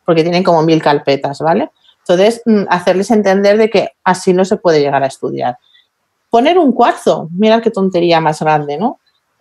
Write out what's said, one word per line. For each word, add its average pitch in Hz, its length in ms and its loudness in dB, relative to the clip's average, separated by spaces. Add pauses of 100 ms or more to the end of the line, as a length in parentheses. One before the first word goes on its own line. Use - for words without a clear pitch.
porque 165 180 2
tienen 175 200 -2
como 170 200 2
mil 160 180 2
carpetas, 143 580 -2
¿vale? 185 320 -2 (280)
Entonces, 196 460 0
mm, 214 240 2
hacerles 180 420 -2
entender 202 460 2
de 220 120 2
que 180 200 0 (140)
así 185 300 0
no 185 120 2
se 202 100 -2
puede 165 240 0
llegar 139 240 0
a 135 40 0
estudiar. 131 500 -8 (720)
Poner 294 280 2
un 302 160 4
cuarzo, 165 580 0
mira 220 300 2
qué 226 100 -2
tontería 175 500 0
más 160 200 -2
grande, 147 360 -2
¿no? 240 220 -4 (420)